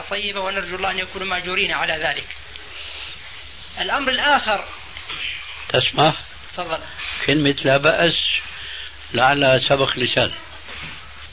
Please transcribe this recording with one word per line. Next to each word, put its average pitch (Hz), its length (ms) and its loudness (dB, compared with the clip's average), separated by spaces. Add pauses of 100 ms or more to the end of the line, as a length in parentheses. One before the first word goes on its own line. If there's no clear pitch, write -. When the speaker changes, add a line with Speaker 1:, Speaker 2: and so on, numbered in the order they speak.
Speaker 1:
طيبة، 202 300 -2
ونرجو 190 360 -2
الله 185 160 0
أن 190 80 -2
يكونوا 190 280 -4
مأجورين 180 440 0
على 160 220 0
ذلك. 151 320 -2 (1500)
الأمر 247 320 0
الآخر. 233 540 2 (1040)
Speaker 2:
تسمح؟ 139 440 4 (400)
Speaker 1:
تفضل. 160 260 -4 (460)
Speaker 2:
كلمة 143 380 4
لا 139 140 6
بأس 160 380 6 (1000)
لعلها 131 460 6 (100)
سبق 139 280 4
لسان. 120 340 2 (1000)